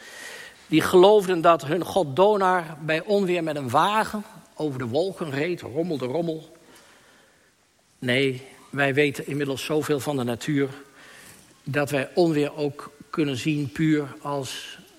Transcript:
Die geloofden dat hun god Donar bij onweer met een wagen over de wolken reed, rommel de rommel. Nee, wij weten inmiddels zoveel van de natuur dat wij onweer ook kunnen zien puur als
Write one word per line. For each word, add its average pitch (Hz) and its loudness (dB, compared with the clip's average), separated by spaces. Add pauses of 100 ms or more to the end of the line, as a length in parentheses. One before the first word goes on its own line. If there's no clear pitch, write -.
(680)
Die 156 2
geloofden 185 6
dat 165 4
hun 160 -2
god 151 -2
Donar 185 2
bij 160 -2
onweer 185 0
met 156 -2
een 135 -6
wagen 202 0 (320)
over 143 -4
de 127 -6
wolken 165 -2
reed, 160 -4
rommel 160 -4
de 123 -6
rommel. 156 -6 (1400)
Nee, 127 0 (220)
wij 139 0
weten 143 0
inmiddels 139 -4
zoveel 151 0
van 143 -4
de 127 0
natuur 135 0 (920)
dat 143 -2
wij 135 -2
onweer 156 2
ook 147 -6 (180)
kunnen 143 -2
zien 147 -2
puur 147 0
als - -8 (200)